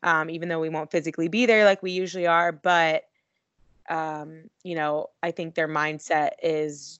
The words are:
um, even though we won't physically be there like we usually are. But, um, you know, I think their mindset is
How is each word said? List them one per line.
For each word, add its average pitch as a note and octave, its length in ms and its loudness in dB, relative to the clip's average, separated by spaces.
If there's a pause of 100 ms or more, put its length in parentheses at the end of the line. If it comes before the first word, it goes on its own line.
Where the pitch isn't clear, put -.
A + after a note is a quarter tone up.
um, D#3+ 280 0
even E3 180 -6
though E3 120 -2
we D#3+ 80 -2
won't D3+ 220 -6
physically E3 380 -2
be A3+ 180 2
there A3 180 6
like G3 180 6
we F#3 80 -4
usually F3+ 360 -4
are. E3+ 260 2
But, E3 520 2 (840)
um, D#3 540 -6 (180)
you F3 140 -8
know, D3+ 340 -2 (120)
I F3 100 -2
think E3 240 -8
their D#3+ 120 0
mindset D#3 640 0 (120)
is D3+ 580 -4